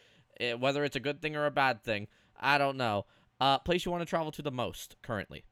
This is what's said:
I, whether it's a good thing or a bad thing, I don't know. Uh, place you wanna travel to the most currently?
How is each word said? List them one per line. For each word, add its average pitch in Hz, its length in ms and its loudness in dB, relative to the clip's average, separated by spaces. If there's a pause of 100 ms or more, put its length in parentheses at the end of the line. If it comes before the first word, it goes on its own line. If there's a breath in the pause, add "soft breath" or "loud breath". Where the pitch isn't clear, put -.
(400 soft breath)
I, 120 160 0
whether 139 280 2
it's 139 120 -2
a 135 40 0
good 143 220 -4
thing 151 140 -6
or 147 100 0
a 143 60 2
bad 131 320 2
thing, 104 240 -2 (320 soft breath)
I 143 180 4
don't 139 200 2
know. 107 280 0 (340 soft breath)
Uh, 135 180 6
place 175 280 0
you 175 60 -2
wanna 175 140 -2
travel 160 280 -2
to - 80 -12
the 143 100 -4
most 120 500 -6
currently? 98 500 -6